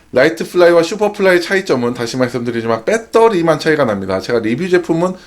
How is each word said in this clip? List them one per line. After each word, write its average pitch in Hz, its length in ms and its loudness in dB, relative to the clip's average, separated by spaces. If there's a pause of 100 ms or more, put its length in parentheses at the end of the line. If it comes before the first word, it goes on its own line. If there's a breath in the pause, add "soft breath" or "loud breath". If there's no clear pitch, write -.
(120 loud breath)
라이트 160 360 0
플라이와 170 360 4
슈퍼 208 280 -2
플라이 190 280 2
차이점은 165 540 -2
다시 117 220 -6
말씀드리지만 117 680 -2
배터리만 185 760 2
차이가 151 260 0
납니다. 98 360 -2
제가 120 180 -2
리뷰 156 300 -2
제품은, 175 460 0 (120 loud breath)